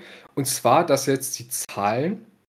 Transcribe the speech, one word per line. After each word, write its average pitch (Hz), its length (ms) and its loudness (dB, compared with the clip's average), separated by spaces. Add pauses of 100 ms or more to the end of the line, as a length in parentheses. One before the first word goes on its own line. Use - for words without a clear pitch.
(340)
Und 139 120 -2
zwar, 143 420 4
dass 135 180 2
jetzt 135 320 -2
die - 120 -14
Zahlen 120 760 -2 (240)